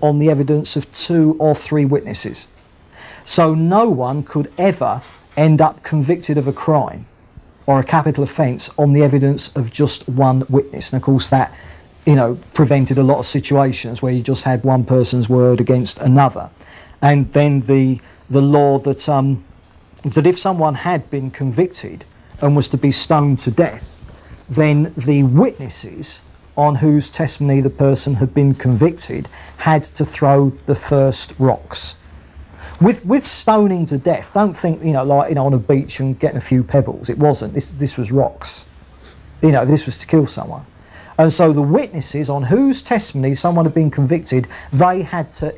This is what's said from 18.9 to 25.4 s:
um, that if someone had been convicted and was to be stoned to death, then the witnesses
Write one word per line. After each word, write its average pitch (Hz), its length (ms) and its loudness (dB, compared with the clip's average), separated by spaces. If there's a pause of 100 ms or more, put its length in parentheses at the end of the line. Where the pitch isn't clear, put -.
um, 135 340 0 (600)
that 147 240 2
if 180 100 2
someone 160 380 -2
had 175 340 -4
been 131 220 -6
convicted 135 760 -4 (340)
and 147 160 2
was 143 140 2
to 139 80 -2
be 139 140 2
stoned 143 480 0
to 123 120 -6
death, - 400 -4 (560)
then 151 480 0
the 139 280 0
witnesses 131 1000 -2 (340)